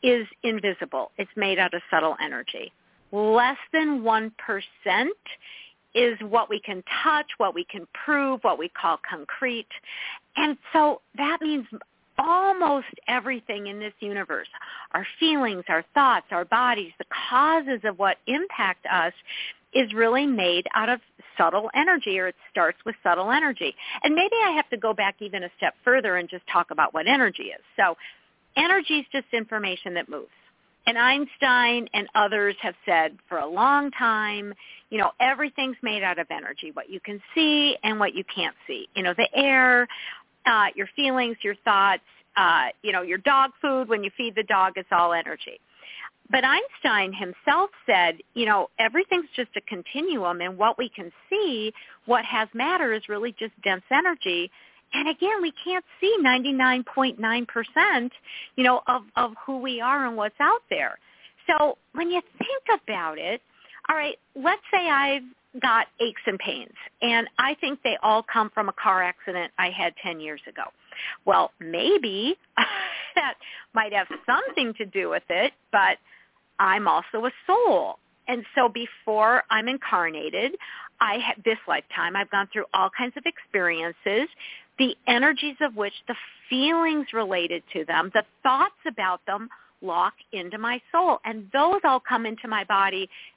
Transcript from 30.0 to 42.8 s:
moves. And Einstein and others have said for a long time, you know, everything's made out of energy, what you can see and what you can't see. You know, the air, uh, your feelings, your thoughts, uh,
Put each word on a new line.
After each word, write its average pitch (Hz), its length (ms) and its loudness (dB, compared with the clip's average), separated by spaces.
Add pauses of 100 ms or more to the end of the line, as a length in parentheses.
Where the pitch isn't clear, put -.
moves. 147 200 -12 (580)
And 233 120 2
Einstein 247 960 2
and 202 200 -2
others 202 480 2
have 185 120 -4 (100)
said 165 320 2 (120)
for 175 100 -6
a 147 80 -4
long 262 460 2
time, 208 600 -2 (340)
you 220 100 -4
know, 185 220 2
everything's 262 640 0
made 214 200 -4
out 180 160 -2
of 170 120 -4
energy, 156 420 -10
what - 180 -12
you 190 100 -12
can 208 220 -12 (120)
see 302 500 2
and 214 160 0
what 202 140 0
you 190 100 -6 (100)
can't 170 220 -4 (100)
see. 131 300 -10
You 196 80 -4
know, 180 120 0
the 233 180 2
air, 254 520 4 (600)
uh, 220 280 4
your 196 220 -6
feelings, 254 460 -2
your 202 120 -4 (100)
thoughts, 196 380 2 (320)
uh, 165 340 4 (140)